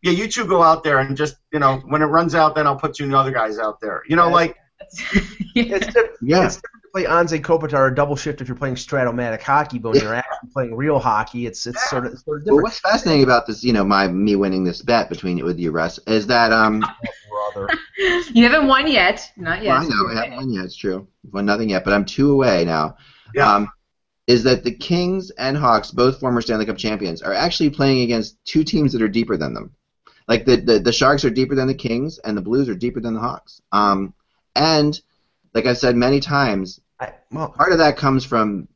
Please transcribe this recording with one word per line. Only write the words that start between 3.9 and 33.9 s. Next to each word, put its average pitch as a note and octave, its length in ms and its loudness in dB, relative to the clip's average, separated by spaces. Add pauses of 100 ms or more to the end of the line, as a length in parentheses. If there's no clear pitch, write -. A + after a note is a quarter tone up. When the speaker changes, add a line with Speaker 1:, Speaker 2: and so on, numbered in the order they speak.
Speaker 1:
You D3+ 80 0
know, F3 120 6
Speaker 2:
Yeah. E3 60 0
Speaker 1:
like E3+ 220 2 (240)
Speaker 3:
<laughs> - 120 -20 (640)
Yeah. A#3 200 0
Speaker 2:
It's G3 120 -2
different, A3+ 240 2 (100)
Speaker 4:
Yeah. D#3 240 4
Speaker 2:
it's - 120 -2
different - 260 -20
to - 100 -20
play F#3 120 -2
Anze D#3+ 360 2
Kopitar, C#3+ 500 2
a B2+ 40 -4
double C#3+ 200 0
shift C#3 260 -6
if B2 60 -10
you're B2+ 100 -8
playing C3 180 -4
Stratomatic A#2+ 680 -4
hockey, C#3 380 0
but A2+ 140 -6
when C3+ 100 6
you're G#2+ 100 -4
actually - 400 -8
playing A#2+ 220 -4
real C#3+ 240 0
hockey, A#2 480 -2
it's, - 180 -10
it's A#2+ 200 -10
Speaker 1:
Yeah. - 40 -4
Speaker 2:
sort B2+ 160 -4
of, B2+ 140 -12
sort - 0 -
of - 80 -20
Speaker 4:
Well, D3+ 120 -6
Speaker 2:
different. D3 240 4
Speaker 4:
what's A3+ 160 -4
fascinating F#3 440 2
about B2 240 2
this, G#2+ 160 -8
you B2 100 2
know, G2+ 100 2
my, G2 240 2
me G2+ 280 0
winning F#2+ 280 0
this F2 180 -4
bet A#2 280 0
between, F2 340 -6
with E2+ 160 -2
you, E2+ 120 -2
Russ, E2 360 -4
is G#2+ 200 0
that, A#2 240 2
um, A2 340 2
Speaker 2:
Oh, - 680 -10
brother. G2+ 140 -8 (280)
Speaker 3:
<laughs> - 0 - (360)
You A#3 140 8
haven't C#4 200 4
won C4+ 200 4
yet. G3+ 500 0
Not F3+ 260 -6
yet. G3+ 60 -2 (100)
Speaker 4:
Well, - 40 -2
I - 40 -4
know, G#2 240 0
I A2+ 120 -6
haven't - 140 -10
won C3 160 -6
yet, F#2 120 -6
it's F#2 100 -14
true. G2 320 -6 (180)
I've A2+ 80 -20
won G2 120 -4
nothing G#2 240 0
yet, F#2 140 0
but G2 100 0
I'm G2+ 120 2
two C#3 260 0
away A#2+ 340 2
now. D#2+ 320 -2 (360)
Speaker 1:
Yeah. - 220 2
Speaker 4:
Um, G#2 140 0 (580)
is B2 160 4
that C#3 200 2
the B2 100 -2
Kings F3+ 580 -2
and C3+ 260 -4
Hawks, A#2+ 340 2
both C3 280 2
former B2 220 -2
Stanley G#2+ 240 -2
Cup G#2 120 -6
champions, G2 440 -4
are G2 120 -4
actually D3+ 360 0
playing C3+ 320 2
against A#2 440 -2
two D#3+ 180 2
teams D3+ 300 2
that A#2 80 0
are A2+ 60 2
deeper G#2+ 300 -2
than C#2+ 160 -4
them. G#1+ 200 -12 (540)
Like, A2+ 180 2
the, B2+ 120 6
the, A2 220 4
the G#2 120 2
Sharks C#3 320 2
are C3+ 60 4
deeper B2+ 260 -2
than C3 120 0
the C3+ 60 0
Kings, C3 460 -6
and G#2+ 180 -6
the G2 40 -4
Blues B2 280 0
are G#2 60 -4
deeper A#2 240 -6
than A2+ 140 -6
the A2 80 -6
Hawks. - 400 -10 (100)
Um, G2 420 0 (420)